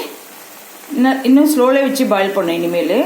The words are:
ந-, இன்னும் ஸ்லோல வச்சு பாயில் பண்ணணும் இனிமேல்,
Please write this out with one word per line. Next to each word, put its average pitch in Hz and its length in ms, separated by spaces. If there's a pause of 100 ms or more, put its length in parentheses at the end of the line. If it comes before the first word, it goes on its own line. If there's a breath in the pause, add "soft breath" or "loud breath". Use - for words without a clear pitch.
(1040)
ந-, 262 260
இன்னும் 294 240
ஸ்லோல 262 340
வச்சு 262 260
பாயில் 196 240
பண்ணணும் 170 240
இனிமேல், 170 460